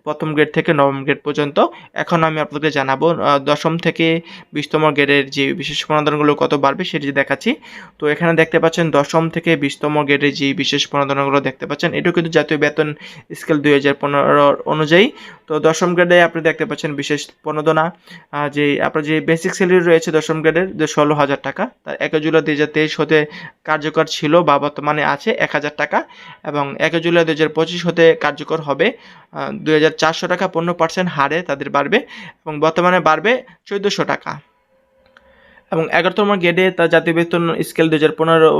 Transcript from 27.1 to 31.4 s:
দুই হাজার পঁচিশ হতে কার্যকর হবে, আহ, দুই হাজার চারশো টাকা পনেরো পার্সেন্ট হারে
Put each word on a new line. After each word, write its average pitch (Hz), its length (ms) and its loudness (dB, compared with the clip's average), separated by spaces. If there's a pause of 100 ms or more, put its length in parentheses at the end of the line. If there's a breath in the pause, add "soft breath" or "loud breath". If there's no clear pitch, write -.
দুই 160 100 0
হাজার 151 220 0
পঁচিশ 170 300 -2
হতে 170 180 4 (200)
কার্যকর 147 360 -4
হবে, 147 260 0 (460 loud breath)
আহ, 143 180 -8 (140)
দুই 156 100 2
হাজার 156 260 4
চারশো 160 320 0
টাকা 180 160 -2
পনেরো 170 260 -2
পার্সেন্ট 175 360 -2
হারে 143 320 0